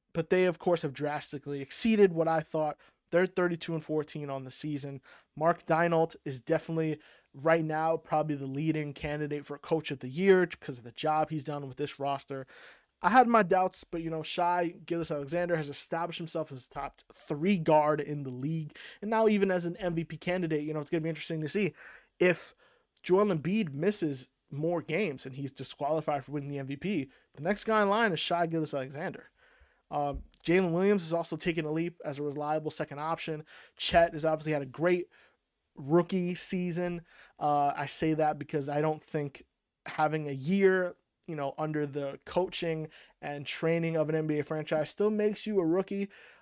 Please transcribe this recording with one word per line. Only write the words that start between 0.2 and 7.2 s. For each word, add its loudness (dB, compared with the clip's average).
they, 6
of 2
course, 2
have -4
drastically -6
exceeded 6
what 2
I 2
thought. -2
They're 6
thirty-two 0
and -4
fourteen -4
on -8
the -14
season. -6
Mark 0
Daigneault 2
is -8
definitely, 0